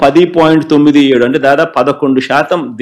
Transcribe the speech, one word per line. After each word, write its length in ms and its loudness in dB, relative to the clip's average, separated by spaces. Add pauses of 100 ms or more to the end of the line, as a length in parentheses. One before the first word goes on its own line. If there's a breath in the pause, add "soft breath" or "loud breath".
పది 200 2 (120)
పాయింట్ 380 2
తొమ్మిది 280 2 (120)
ఏడు, 140 2
అంటే 180 -4
దాదాపు 320 0
పదకొండు 500 -2
శాతం 340 -2 (220)